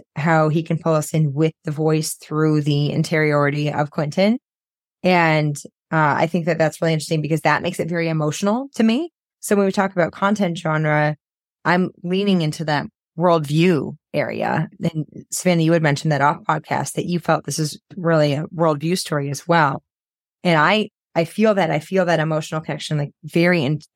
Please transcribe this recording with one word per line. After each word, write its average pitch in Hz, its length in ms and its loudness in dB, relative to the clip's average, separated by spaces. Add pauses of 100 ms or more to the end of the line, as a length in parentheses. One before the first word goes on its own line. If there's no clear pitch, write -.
(160)
how 156 340 2
he 165 140 0
can 165 160 -2
pull 165 140 0
us 151 200 -2
in 156 200 2
with 156 200 0 (120)
the 156 60 -4
voice 156 440 -2
through 151 460 0
the 147 280 0
interiority 147 800 0
of 143 200 -4
Quentin. 190 480 0 (640)
And, 156 520 2 (360)
uh, 151 260 2
I 151 80 2
think 165 200 -4
that 165 120 0
that's 160 240 -2
really 165 120 0
interesting 156 280 -2
because 151 200 -2
that 147 200 0
makes 180 180 -4
it 160 100 -4
very 170 180 -2
emotional 196 680 -2
to 220 80 2
me. 247 280 0 (300)
So - 140 -2
when 196 120 4
we 190 40 2
talk 196 200 0
about 170 200 0
content 196 460 0
genre, 151 580 0 (480)
I'm 180 280 2 (100)
leaning 185 400 0
into 156 240 -4
that 147 220 -2 (280)
worldview 160 800 2 (200)
area. 113 520 -2 (140)
And 160 240 -4 (260)
Savannah, 175 300 0
you 160 120 4
had 165 100 2
mentioned 147 280 0
that 139 100 0
off 147 280 0
podcast 139 440 -4
that - 120 -4
you 175 140 -2
felt - 260 0
this 147 140 -6
is 151 200 -4 (160)
really 160 380 2
a 151 120 -4
worldview 165 520 0
story 143 320 -4
as - 180 -8
well. 160 360 2 (600)
And 165 160 4
I, 202 300 2 (240)
I 165 120 0
feel 214 280 2
that, 180 160 2
I 151 80 0
feel 185 280 0
that 165 140 2
emotional 156 420 -2
connection, 151 360 -6
like, 147 140 -4 (120)
very 170 400 2
in-, 147 180 -2 (140)